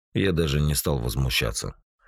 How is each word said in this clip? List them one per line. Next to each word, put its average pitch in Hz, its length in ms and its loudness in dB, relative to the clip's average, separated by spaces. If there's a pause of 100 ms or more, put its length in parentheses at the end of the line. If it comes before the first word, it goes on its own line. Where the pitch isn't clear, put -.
(140)
Я 98 180 2
даже 76 300 2
не 73 140 2
стал 71 240 0
возмущаться. 60 760 -2 (320)